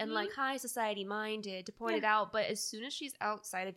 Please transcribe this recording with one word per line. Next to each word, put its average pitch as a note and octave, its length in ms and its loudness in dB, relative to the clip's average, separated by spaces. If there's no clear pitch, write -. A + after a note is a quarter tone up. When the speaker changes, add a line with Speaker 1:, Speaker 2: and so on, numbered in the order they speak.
Speaker 1:
and, A3 120 -2
like, G#3 180 2
Speaker 2:
Mm-hmm. C4+ 100 -6
Speaker 1:
high C4+ 160 2
society G#3+ 480 0
minded G#3 640 -2
to G#3 60 -8
point A3+ 260 0
it G3+ 40 2
Speaker 2:
Yeah. G#3+ 160 6
Speaker 1:
out. G#3 140 2
But G#3+ 140 4
as G#3 140 0
soon A3 220 -4
as C#4 100 -6
she's C#4 280 -6
outside G#3 480 -2
of F#3 80 -8